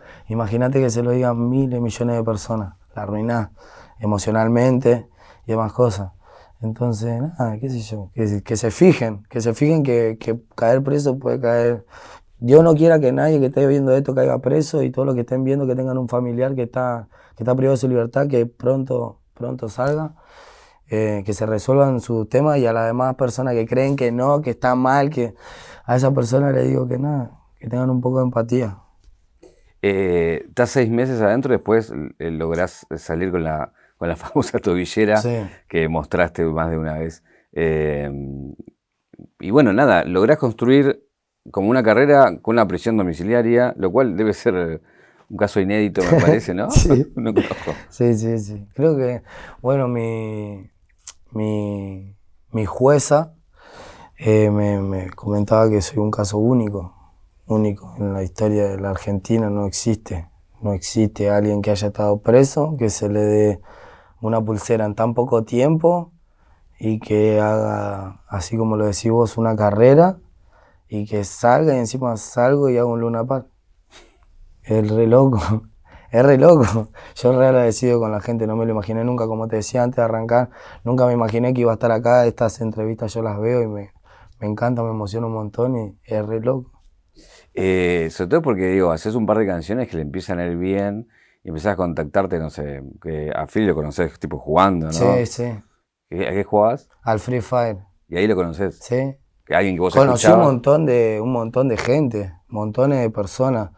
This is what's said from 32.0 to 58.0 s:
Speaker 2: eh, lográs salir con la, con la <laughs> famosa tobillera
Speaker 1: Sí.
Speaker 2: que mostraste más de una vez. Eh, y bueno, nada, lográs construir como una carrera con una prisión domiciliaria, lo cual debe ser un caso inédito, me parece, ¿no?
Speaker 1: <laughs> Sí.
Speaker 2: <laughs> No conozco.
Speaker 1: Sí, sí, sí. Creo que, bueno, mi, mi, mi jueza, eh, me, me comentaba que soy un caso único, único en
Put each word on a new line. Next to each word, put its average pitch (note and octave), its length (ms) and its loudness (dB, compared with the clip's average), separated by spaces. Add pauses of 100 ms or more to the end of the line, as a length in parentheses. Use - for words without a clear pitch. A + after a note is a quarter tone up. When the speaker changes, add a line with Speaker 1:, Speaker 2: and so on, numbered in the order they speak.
Speaker 2:
eh, E2+ 120 -8
lográs E2 560 -4 (100)
salir E2+ 360 -6
con F2 100 -2
la, D#2 300 -6 (240)
con E2+ 120 -6
la E2 80 -4
<laughs> - 0 -
famosa - 440 -4
tobillera G#2 560 0
Speaker 1:
Sí. A2+ 240 -2 (280)
Speaker 2:
que D#2+ 200 -2
mostraste E2 560 -2
más D#2+ 260 -2
de D#2+ 80 -4
una D#2+ 200 -6
vez. D#2+ 260 -10 (280)
Eh, D2+ 560 -2 (1300)
y - 100 -8
bueno, A#2+ 220 6
nada, G#2+ 320 4
lográs G#2 340 2
construir C3 680 2 (420)
como G2 200 -2
una B2+ 120 2
carrera B2+ 580 6
con A2+ 160 -2
una A2+ 120 4
prisión A2 280 -2
domiciliaria, A2 800 0
lo F#2 140 -2
cual A2 260 0
debe G#2 180 0
ser E2+ 480 -2 (480)
un G#2+ 60 -10
caso G#2 240 0
inédito, G2 500 0
me E3 100 6
parece, A2 340 2
¿no? G#2 160 -4
Speaker 1:
<laughs> - 0 -
Sí. D3 420 4
Speaker 2:
<laughs> - 40 -20
No A2+ 180 -4
conozco. - 380 -2 (160)
Speaker 1:
Sí, A#2+ 260 0
sí, A2+ 240 -2
sí. G#2 360 -10
Creo D3+ 220 2
que, B2 260 -4 (400)
bueno, C3 260 -2
mi, A2 800 -8 (640)
mi, G2+ 840 -6 (340)
mi A2 160 -4
jueza, C#3+ 680 2 (840)
eh, G#2+ 320 4
me, G#2 300 0
me F#2+ 300 -6
comentaba G#2+ 600 2
que G#2 100 2
soy - 180 -6
un G#2+ 120 0
caso G#2 280 -4
único, G#2+ 560 -2 (520)
único G#2+ 520 -2
en G2+ 140 -4